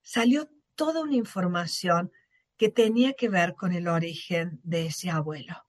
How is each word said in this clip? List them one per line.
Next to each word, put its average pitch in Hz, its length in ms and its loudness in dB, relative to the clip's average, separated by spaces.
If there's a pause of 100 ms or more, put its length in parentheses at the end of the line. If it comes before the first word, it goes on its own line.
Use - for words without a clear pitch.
salió 247 480 2 (260)
toda 320 260 0
una 294 140 0
información 180 960 0 (460)
que 214 120 2
tenía 233 440 4
que 233 160 -2
ver 175 260 2
con 185 160 -2
el 175 160 -2
origen 165 760 -2
de 165 240 -2
ese 175 220 -6
abuelo. 156 600 -6